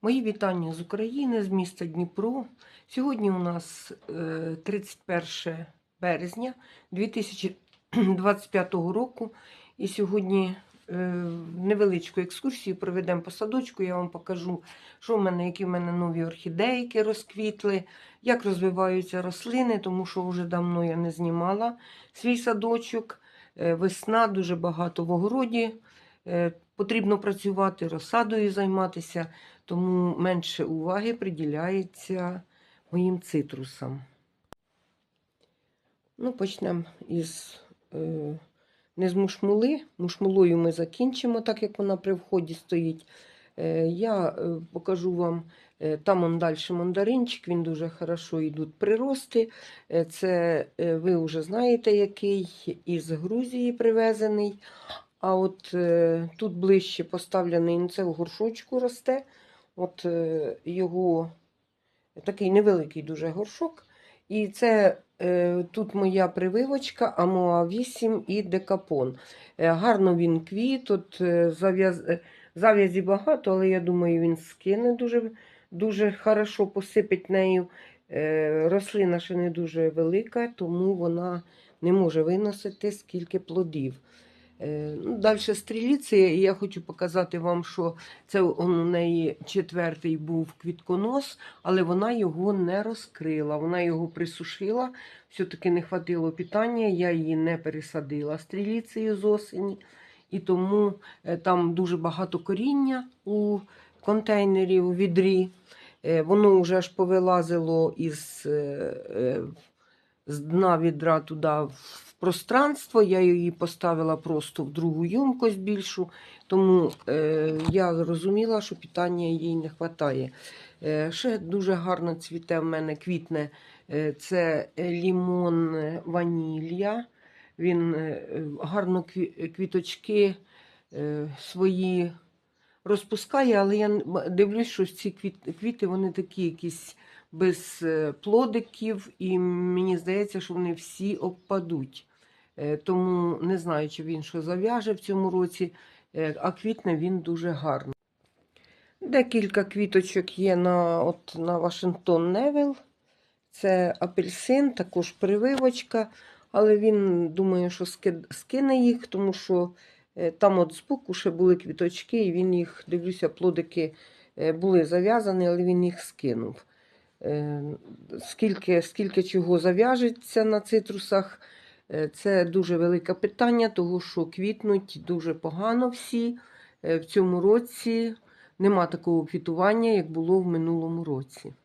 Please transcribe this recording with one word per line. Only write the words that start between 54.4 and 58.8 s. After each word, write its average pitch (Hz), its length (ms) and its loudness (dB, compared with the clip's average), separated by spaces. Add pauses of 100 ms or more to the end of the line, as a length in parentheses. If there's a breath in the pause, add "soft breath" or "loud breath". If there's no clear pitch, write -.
А 185 140 2
от, 190 380 -2
е, 170 640 2
тут 208 160 -4
ближче 185 500 4
поставлений, 170 760 0
ну, 175 120 0
це 190 140 -4
в 175 100 -2
горшочку 220 640 -4